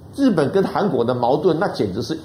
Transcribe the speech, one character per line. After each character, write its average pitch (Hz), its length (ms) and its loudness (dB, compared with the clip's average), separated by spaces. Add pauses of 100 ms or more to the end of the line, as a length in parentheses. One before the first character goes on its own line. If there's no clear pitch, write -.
(160)
日 269 140 2
本 151 200 2
跟 190 140 2
韩 175 260 -2
国 120 140 0
的 123 100 0
矛 120 220 2
盾， 156 220 2
那 190 100 0
简 104 240 -2
直 110 100 -4
是 156 220 -6